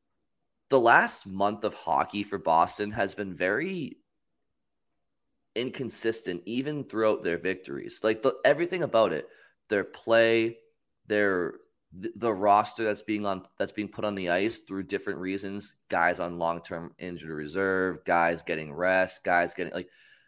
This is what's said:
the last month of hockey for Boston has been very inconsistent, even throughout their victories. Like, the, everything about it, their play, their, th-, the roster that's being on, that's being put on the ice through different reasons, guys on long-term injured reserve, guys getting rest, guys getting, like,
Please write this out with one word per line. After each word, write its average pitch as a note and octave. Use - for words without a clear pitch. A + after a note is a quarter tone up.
the C3+
last C#3
month G#2
of G2
hockey D#2+
for G2
Boston F2
has G#2
been G2
very A#2+
inconsistent, A2
even C3
throughout G#2+
their E2+
victories. F2
Like, A2
the, C3
everything E3+
about A2
it, D2+
their G2+
play, A2+
their, G2
th-, A2+
the A2
roster G#2
that's G#2
being G#2
on, F#2+
that's G2
being G#2
put -
on G#2
the F2+
ice G2+
through G2
different F#2+
reasons, G2
guys F2
on E2+
long-term E2+
injured E2+
reserve, F#2
guys E2+
getting D#2
rest, F#2
guys F2
getting, F2
like, F2+